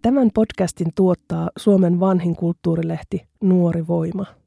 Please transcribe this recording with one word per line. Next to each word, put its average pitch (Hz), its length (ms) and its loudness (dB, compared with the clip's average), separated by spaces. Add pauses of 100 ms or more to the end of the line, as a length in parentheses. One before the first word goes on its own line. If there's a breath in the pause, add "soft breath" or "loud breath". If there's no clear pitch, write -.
Tämän 254 280 4
podcastin 180 600 -2
tuottaa 170 640 -2
Suomen 180 420 2
vanhin 180 360 0
kulttuurilehti 165 880 -4 (160)
Nuori 175 440 2
Voima. 175 400 -4 (200)